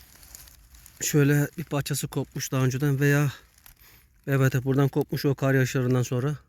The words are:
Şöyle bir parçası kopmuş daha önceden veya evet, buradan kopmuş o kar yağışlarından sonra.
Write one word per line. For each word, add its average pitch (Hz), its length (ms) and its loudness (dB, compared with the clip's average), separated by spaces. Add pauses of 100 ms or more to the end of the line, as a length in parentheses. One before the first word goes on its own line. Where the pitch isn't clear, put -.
(1000)
Şöyle 147 460 2 (100)
bir 165 60 -6
parçası 143 440 -4
kopmuş - 440 -8
daha 131 120 0
önceden 131 360 0
veya 143 320 2 (960)
evet, 135 380 2
buradan 135 220 2
kopmuş 139 380 -2
o 139 100 2
kar 135 180 0
yağışlarından 127 500 2
sonra. 131 320 -4 (140)